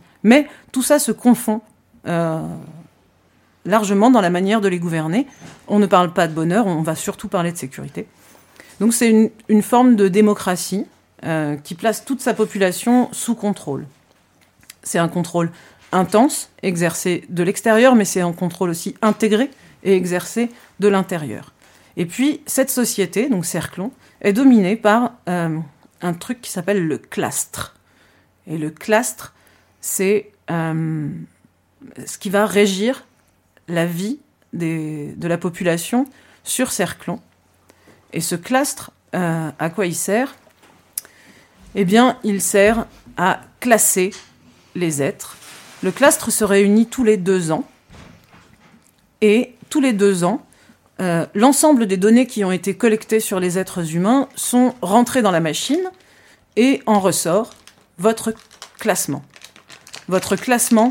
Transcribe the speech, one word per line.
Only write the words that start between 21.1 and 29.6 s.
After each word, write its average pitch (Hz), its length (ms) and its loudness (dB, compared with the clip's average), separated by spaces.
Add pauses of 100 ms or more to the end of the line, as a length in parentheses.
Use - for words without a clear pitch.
Et 170 100 -2
puis, 262 400 -2
cette - 240 -2
société, 214 580 -2
donc 185 160 -2
Cerclon, 180 480 -8 (300)
est 208 100 2
dominée 214 440 4
par, 214 360 2 (160)
euh, 170 300 -2 (420)
un 175 140 -4
truc 233 260 -10
qui - 100 -16
s'appelle 185 380 -2
le 151 100 -2
clastre. - 800 -8 (720)
Et 160 100 -6
le 151 120 -6
clastre, - 640 -4 (460)